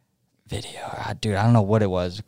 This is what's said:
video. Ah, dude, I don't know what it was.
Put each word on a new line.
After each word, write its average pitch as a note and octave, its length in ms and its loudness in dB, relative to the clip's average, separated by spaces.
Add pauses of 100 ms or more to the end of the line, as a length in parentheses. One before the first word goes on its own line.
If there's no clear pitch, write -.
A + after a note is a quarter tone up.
(480)
video. - 380 -8
Ah, - 340 -8
dude, G#2+ 160 0
I G2 80 2
don't A#2+ 100 6
know A2+ 80 6
what G#2+ 220 2
it G2 60 2
was. F2+ 380 -4